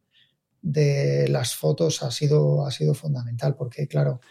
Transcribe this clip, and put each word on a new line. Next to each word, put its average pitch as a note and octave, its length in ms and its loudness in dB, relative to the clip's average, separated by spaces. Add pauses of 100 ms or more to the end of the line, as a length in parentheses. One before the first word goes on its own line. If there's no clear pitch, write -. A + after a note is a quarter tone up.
(600)
de C#3+ 640 2
las C#3 280 0
fotos, D#3 480 0
ha C3+ 80 -4
sido, D3 540 2
ha C3+ 60 -4
sido D3+ 220 0
fundamental, B2 640 -2
porque, C#3 320 -6
claro, C#3 420 0